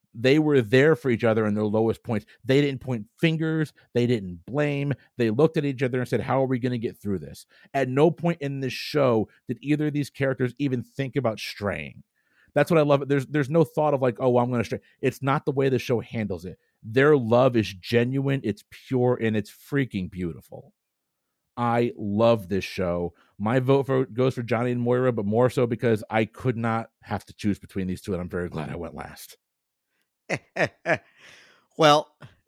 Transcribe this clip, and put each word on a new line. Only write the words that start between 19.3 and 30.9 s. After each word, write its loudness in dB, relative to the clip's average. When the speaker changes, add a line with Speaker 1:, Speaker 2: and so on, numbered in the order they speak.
Speaker 1:
it's -4
freaking -6
beautiful. -10
I 0
love 2
this -2
show. -4
My 0
vote 0
for, 0
goes -2
for -8
Johnny -2
and -4
Moira, 2
but -4
more 2
so 0
because 0
I 2
could -4
not -4
have -8
to -20
choose -2
between -8
these -6
two, -6
and -4
I'm -10
very -6
glad -8
I -10
went -12
last. -16
Speaker 2:
<laughs> -4